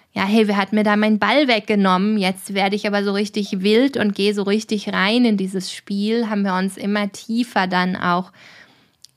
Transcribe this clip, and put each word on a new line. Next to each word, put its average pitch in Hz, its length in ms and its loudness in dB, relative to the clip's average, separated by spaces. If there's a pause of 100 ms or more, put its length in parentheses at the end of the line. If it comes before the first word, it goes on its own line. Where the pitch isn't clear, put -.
(140)
ja, 196 120 0
hey, 214 220 4
wer 202 100 0
hat 202 160 -2
mir 214 100 2
da 208 120 2
meinen 214 240 2
Ball 247 280 2
weggenommen? 208 680 2
Jetzt 190 380 -4
werde 196 200 0
ich 208 120 -4
aber 202 160 -2
so 202 100 -2
richtig 202 480 -4
wild 233 340 4
und 214 200 0
gehe 202 180 0
so 202 80 -4
richtig 208 500 -2
rein 202 320 2
in 220 140 2
dieses 190 340 -4
Spiel, 214 580 -4
haben 202 120 -2
wir 190 140 0
uns 185 220 -2
immer 208 340 -4
tiefer 226 560 -4
dann 180 280 -2
auch 180 360 -2 (840)